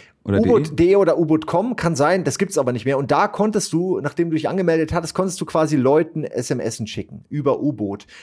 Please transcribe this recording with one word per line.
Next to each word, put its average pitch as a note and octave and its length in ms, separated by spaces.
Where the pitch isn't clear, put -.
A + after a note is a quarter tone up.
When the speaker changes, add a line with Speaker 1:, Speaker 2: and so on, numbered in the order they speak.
Speaker 1:
Oder G2+ 160
Speaker 2:
U-Boot A#2+ 120
punkt D3+ 160
de E3+ 80
Speaker 1:
de? G3 80
Speaker 2:
oder F3+ 200
U-Boot D#3 300
com G#3 300
kann E3+ 180
sein, D#3 300
das C#3 140
gibt's F#3+ 200
aber B2+ 140
nicht A2+ 140
mehr. C3+ 120
Und C#3 140
da F3+ 160
konntest G#3 440
du, E3 280
nachdem E3 300
du D#3 40
dich D#3 140
angemeldet E3 440
hattest, E3 220
konntest F#3 260
du E3+ 40
quasi D#3 320
Leuten D3+ 480
S - 260
M C3 80
S A#2 220
en G#2+ 80
schicken - 400
über C#3 320
U-Boot. G#2 480